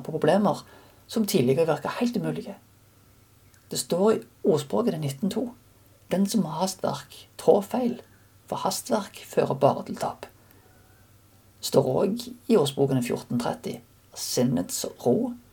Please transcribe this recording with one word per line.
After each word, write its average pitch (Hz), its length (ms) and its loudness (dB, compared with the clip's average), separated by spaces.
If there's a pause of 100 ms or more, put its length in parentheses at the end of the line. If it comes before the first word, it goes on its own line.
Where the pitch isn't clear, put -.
på 156 100 -8
problemer 165 480 2 (480)
som 220 160 0
tidligere 143 400 2
virket - 320 -2
helt 240 220 0
umulige. 160 340 -6 (1120)
Det - 140 -6
står 196 320 2
i 226 80 -2 (260)
ordspråket 190 540 2
nitten 147 320 -4
to: 240 160 -4 (580)
«Den 180 220 2
som 185 180 2
har 156 160 -4
hastverk, - 720 -6
trår 185 320 6
feil, 240 320 -2 (480)
for - 160 -6
hastverk - 640 -4
fører 139 320 0
bare - 320 4
til - 80 -8
tap.» - 320 -8 (1300)
Det - 80 -8
står - 240 4
også 196 400 -2 (160)
i 226 80 6
ordspråkene 139 480 2
fjorten - 400 -4
tretti: - 320 -4 (400)
Sinnets - 720 -2 (200)
ro 233 280 2 (200)